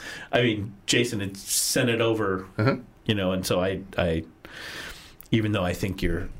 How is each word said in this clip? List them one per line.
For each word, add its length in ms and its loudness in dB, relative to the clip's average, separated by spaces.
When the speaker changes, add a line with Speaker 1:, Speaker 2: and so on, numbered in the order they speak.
Speaker 1:
I 80 4
mean, 320 0
Jason 340 2
had 160 -6
sent 540 0
it 100 2
over, 460 2
Speaker 2:
Uh-huh. 200 4
Speaker 1:
you 100 2
know, 180 2
and 120 -2
so 180 2
I, 200 0
I, 260 2
even 220 2
though 120 2
I 100 0
think 280 -4
your, 260 0